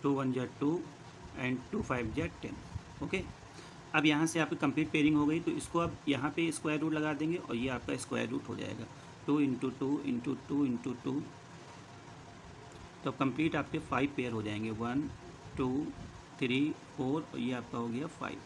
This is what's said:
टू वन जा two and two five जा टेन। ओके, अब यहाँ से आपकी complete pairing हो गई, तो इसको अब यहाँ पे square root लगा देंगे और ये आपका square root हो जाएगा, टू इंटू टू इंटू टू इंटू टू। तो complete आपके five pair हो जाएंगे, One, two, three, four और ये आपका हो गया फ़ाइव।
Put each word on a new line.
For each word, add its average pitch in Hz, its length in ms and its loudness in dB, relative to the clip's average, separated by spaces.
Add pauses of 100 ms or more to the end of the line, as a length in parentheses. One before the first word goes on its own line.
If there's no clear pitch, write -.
टू 143 100 4
वन 135 200 2
जा 127 120 0 (140)
two 143 120 4 (720)
and 127 260 -2
two - 100 0
five 123 360 0
जा 160 80 2 (160)
टेन। 98 140 -6 (480)
ओके, 185 180 0 (760)
अब 151 100 6
यहाँ 151 200 8
से 160 140 2
आपकी 156 160 2
complete 151 360 4
pairing 151 260 8
हो 147 80 8
गई, 156 140 6
तो 170 120 0
इसको 151 280 0
अब 165 180 0 (100)
यहाँ 139 280 2
पे 165 160 2
square 151 280 0
root 156 140 2
लगा 151 200 2
देंगे 156 240 0
और - 180 -4
ये 123 140 2
आपका 127 280 -2
square 117 320 0
root - 200 -2
हो 104 60 -2
जाएगा, 107 320 -4 (400)
टू 143 120 6
इंटू 131 300 2 (100)
टू 139 260 2
इंटू 127 300 0 (140)
टू 143 160 4
इंटू 123 280 0 (100)
टू। 139 180 0 (1800)
तो 139 80 0
complete 139 440 2
आपके 151 240 0
five 143 380 2
pair 123 140 0
हो 110 100 0
जाएंगे, 107 300 0
One, 120 380 0 (480)
two, 135 280 2 (540)
three, 131 200 4 (360)
four 147 380 0
और 135 60 -4
ये 123 140 0
आपका 123 240 -6
हो 120 100 -2
गया 127 200 -2
फ़ाइव। - 380 -6